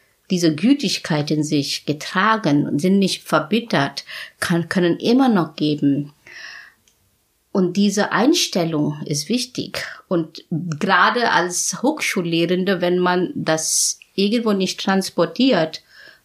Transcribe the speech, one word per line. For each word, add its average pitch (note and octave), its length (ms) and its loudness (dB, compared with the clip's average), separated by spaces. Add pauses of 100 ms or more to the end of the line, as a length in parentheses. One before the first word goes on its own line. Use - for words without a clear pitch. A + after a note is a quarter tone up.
(300)
diese E3+ 240 2
Gütigkeit F3+ 800 0
in D3+ 100 0
sich D3 440 -2
getragen F#3 800 0
und - 160 -2
sind F#3+ 200 4
nicht F#3 240 0
verbittert, D#3 800 -2 (340)
kann, E3+ 300 0
können F3 300 2
immer B3+ 300 4
noch F3 280 2
geben. D3 560 0 (1400)
Und F3+ 260 0
diese G3+ 360 2
Einstellung E3 920 0
ist D3 220 -6
wichtig. - 560 -6 (220)
Und E3 440 -4
gerade F3+ 800 0
als F3+ 500 -2
Hochschullehrende, F3+ 960 0
wenn F3+ 200 2
man F3+ 340 0
das - 640 -2 (160)
irgendwo G#3+ 380 0
nicht F#3+ 280 -2
transportiert, F#3 1040 0 (420)